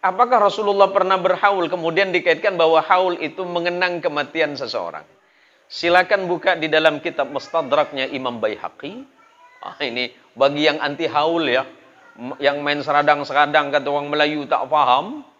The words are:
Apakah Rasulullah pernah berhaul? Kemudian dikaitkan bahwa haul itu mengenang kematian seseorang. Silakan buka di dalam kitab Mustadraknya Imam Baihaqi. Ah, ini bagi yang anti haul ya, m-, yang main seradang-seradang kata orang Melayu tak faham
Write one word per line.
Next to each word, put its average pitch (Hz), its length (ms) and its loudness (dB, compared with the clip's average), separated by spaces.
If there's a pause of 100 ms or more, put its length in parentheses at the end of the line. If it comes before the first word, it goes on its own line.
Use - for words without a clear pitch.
Apakah 233 320 2
Rasulullah 202 560 4
pernah 190 240 2
berhaul? 180 560 2
Kemudian 175 400 0
dikaitkan 175 480 0
bahwa 160 240 4
haul 185 400 2
itu 151 160 -8
mengenang 175 640 -2
kematian 147 480 -2
seseorang. 98 560 -8 (560)
Silakan 180 640 0
buka 175 320 0
di 160 80 -4
dalam 156 320 2
kitab 143 320 -4
Mustadraknya 143 800 -2
Imam 127 240 -6
Baihaqi. 113 640 -6 (640)
Ah, - 160 -12
ini 123 320 -6 (240)
bagi 143 320 4
yang 147 160 0
anti 147 240 -4
haul 156 400 0
ya, 127 160 0 (560)
m-, 127 160 -12
yang 143 240 0
main 147 240 -4
seradang-seradang 147 880 2
kata 139 160 0
orang 143 240 -4
Melayu 151 320 0
tak 131 240 -2
faham 151 560 0 (160)